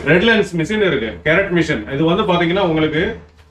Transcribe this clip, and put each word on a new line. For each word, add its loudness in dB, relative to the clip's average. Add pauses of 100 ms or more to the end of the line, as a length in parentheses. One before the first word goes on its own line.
ரெட் 4
லென்ஸ் 2
மிஷின் -2
இருக்கு, 0 (120)
கேரட் 0
மிஷின். 0
இது -2
வந்து 2
பாத்தீங்கன்னா 0
உங்களுக்கு 0 (480)